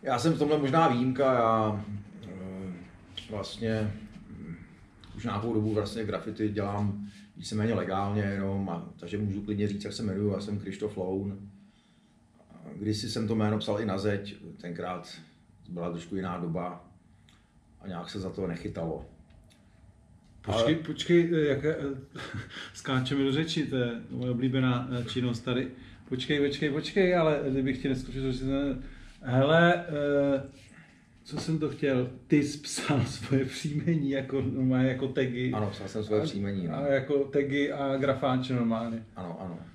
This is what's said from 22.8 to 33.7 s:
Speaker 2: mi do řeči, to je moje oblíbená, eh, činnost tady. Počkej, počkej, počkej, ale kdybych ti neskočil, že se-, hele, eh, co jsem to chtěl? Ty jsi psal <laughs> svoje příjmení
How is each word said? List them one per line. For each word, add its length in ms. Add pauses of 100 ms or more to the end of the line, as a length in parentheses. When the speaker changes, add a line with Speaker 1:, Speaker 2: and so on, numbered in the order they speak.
Speaker 2:
mi 80
do 80
řeči, 340
to 100
je 140 (220)
moje 200
oblíbená, 580 (120)
eh, 80
činnost 300
tady. 280 (420)
Počkej, 380
počkej, 220
počkej, 460
ale 240 (100)
kdybych 320
ti 80
neskočil, 420
že 60
se-, 400 (440)
hele, 640 (520)
eh, 60 (800)
co 140
jsem 220
to 100
chtěl? 400 (180)
Ty 160
jsi 140
psal 440
<laughs> 60
svoje 380
příjmení 640